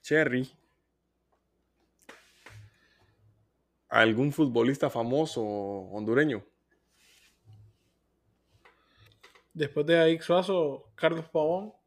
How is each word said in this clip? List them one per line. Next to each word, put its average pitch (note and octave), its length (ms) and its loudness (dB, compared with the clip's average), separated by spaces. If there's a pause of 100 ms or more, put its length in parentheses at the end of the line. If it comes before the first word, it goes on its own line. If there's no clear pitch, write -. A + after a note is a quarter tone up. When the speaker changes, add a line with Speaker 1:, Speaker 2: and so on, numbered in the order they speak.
Speaker 1:
Cherry, C3 500 -2 (3500)
a A2+ 120 4
algún A2+ 300 4
futbolista C3+ 580 0
famoso B2 540 -2
hondureño? G#2 1000 -4 (3000)
Speaker 2:
Después D3+ 320 -4
de E3 140 4
Aix E3 260 4
Suazo, F3 680 -2
Carlos E3 340 -2
Pavón. E3+ 440 -2 (140)